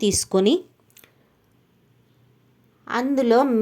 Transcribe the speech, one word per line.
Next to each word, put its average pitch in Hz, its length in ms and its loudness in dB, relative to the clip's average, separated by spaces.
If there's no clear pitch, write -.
తీసుకొని 196 500 0
అందులో 254 380 0